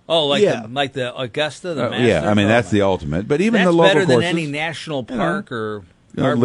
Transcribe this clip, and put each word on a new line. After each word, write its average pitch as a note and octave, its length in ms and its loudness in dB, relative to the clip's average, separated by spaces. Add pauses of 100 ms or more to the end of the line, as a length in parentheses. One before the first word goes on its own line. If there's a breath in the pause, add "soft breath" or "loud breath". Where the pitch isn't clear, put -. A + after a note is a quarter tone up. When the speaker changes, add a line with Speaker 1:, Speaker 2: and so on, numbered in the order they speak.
Speaker 1:
Oh, D#3 180 0
like C#3 160 2
Speaker 2:
Yeah. C#3+ 200 2
Speaker 1:
the, G#2+ 60 -14
like C#3 240 -4
the B2 260 -6
Augusta, D3 560 -6
the C3 120 -2
Speaker 3:
Uh, A2+ 40 -4
Speaker 1:
Masters? B2 180 2
Speaker 3:
yeah, F2+ 220 2
I G#2 40 4
mean, G#2 120 2
Speaker 1:
Oh, - 40 2
Speaker 3:
that's A#2 200 2
Speaker 1:
my. G#2+ 80 2
Speaker 3:
the G2+ 40 2
ultimate. F2+ 440 -2
But D3 140 0
even A3+ 140 2
Speaker 1:
That's F#3+ 160 4
Speaker 3:
the - 60 4
local E3 120 6
Speaker 1:
better F#3+ 180 2
Speaker 3:
courses, E3+ 100 4
Speaker 1:
than - 80 4
any E3+ 220 -2
national D3 600 -6
Speaker 3:
you B3+ 80 -8
know, G#3+ 60 -2
Speaker 1:
park E3 280 -4
or G#2+ 320 -6 (320)
Speaker 3:
you - 80 -4
know, C3 120 2
Lick - 100 -2